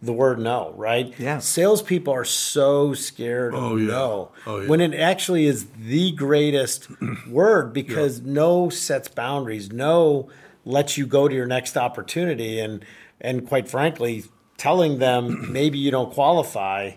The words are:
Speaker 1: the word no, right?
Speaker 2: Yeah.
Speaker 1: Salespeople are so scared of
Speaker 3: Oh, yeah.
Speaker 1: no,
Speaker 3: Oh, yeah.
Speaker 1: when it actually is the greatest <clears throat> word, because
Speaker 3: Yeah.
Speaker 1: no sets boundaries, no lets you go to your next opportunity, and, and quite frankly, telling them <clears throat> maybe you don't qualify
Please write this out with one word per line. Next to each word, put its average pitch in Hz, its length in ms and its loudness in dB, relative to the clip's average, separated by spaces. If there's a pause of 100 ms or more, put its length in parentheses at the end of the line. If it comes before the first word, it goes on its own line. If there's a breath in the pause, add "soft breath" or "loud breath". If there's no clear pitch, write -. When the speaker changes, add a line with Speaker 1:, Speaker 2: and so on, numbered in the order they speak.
Speaker 1:
the 117 100 -4
word 127 260 4
no, 110 380 -4
right? 117 420 -2
Speaker 2:
Yeah. 139 200 -4
Speaker 1:
Salespeople 180 720 2
are 123 120 -2
so 143 680 2
scared 120 600 -4
of 131 80 -4
Speaker 3:
Oh, 113 140 0
yeah. 110 100 2
Speaker 1:
no, 107 460 -2 (140 loud breath)
Speaker 3:
Oh, 107 140 -6
yeah. 98 80 -2
Speaker 1:
when 156 120 4
it 170 140 2
actually 170 520 2
is 139 200 0 (120)
the 147 340 0
greatest 143 760 0 (200)
<clears throat> - 200 -10
word, 151 440 4
because 131 480 -2
Speaker 3:
Yeah. 131 120 -8
Speaker 1:
no 175 380 2
sets 143 380 -4
boundaries, 117 640 -6
no 147 560 2 (360 loud breath)
lets 143 340 0
you 139 80 -2
go 139 220 4
to 131 60 0
your 127 120 -2
next 123 300 -4
opportunity, 120 840 -2
and, 107 240 -6 (360 loud breath)
and 127 260 -4
quite 131 220 0
frankly, 120 560 -2 (320)
telling 156 420 2
them 123 500 0
<clears throat> - 40 -
maybe 143 260 0
you 139 120 0
don't 127 220 0
qualify 101 840 0